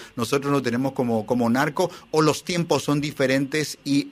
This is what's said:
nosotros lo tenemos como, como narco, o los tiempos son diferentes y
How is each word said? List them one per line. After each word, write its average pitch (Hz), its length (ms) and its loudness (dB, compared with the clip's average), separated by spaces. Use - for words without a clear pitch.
nosotros 139 380 0
lo 139 100 2
tenemos 123 300 -2
como, 113 340 0
como 120 240 2
narco, 147 400 0
o 156 100 4
los 151 220 2
tiempos 170 400 0
son 147 160 0
diferentes 139 840 -2
y 143 280 0